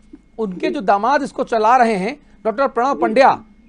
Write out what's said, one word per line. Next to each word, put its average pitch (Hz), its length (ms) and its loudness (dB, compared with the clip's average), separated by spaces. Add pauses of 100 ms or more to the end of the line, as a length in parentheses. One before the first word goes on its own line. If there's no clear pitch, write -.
(380)
उनके 214 320 -6
जो 294 100 -6
दामाद 214 420 0
इसको 254 220 -6
चला 226 320 2
रहे 226 180 2
हैं, 202 260 -6 (240)
डॉक्टर 254 240 -2
प्रणव 254 260 -2
पंड्या, 226 480 2 (260)